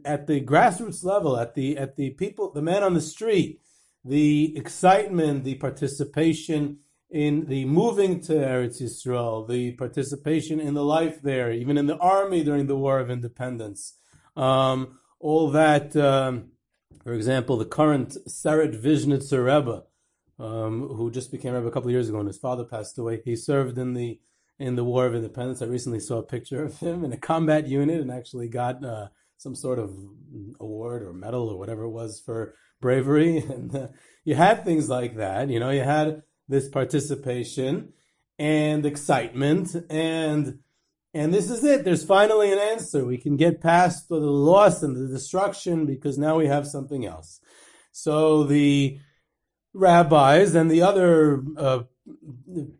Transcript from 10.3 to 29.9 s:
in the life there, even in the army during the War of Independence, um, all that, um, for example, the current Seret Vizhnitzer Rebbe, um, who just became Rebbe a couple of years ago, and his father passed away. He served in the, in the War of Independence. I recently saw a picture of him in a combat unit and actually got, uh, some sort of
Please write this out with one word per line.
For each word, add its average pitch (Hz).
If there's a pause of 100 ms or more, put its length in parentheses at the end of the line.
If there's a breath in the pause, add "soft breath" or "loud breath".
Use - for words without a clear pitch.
in 147
the 147
life 156
there, 131
even 123
in 143
the 156
army 185
during 143
the 139
War 135
of 123
Independence, 120 (380 soft breath)
um, 131 (220 soft breath)
all 156
that, 151
um, 135 (560)
for 120
example, 123
the 110
current 151 (100)
Seret 156
Vizhnitzer 135
Rebbe, 127 (560)
um, 113
who 117
just 123
became 127
Rebbe 120
a 113
couple 123
of 123
years 120
ago, 107
and 104
his 95
father 127
passed 110
away. 113
He 120
served 127
in 127
the, 120 (380)
in 127
the 120
War 123
of 117
Independence. 120
I 120
recently 123
saw 117
a 110
picture 131
of 147
him 170
in 131
a 120
combat 156
unit 143
and 127
actually 123
got, 123
uh, 107 (280)
some 131
sort 127
of 98 (640)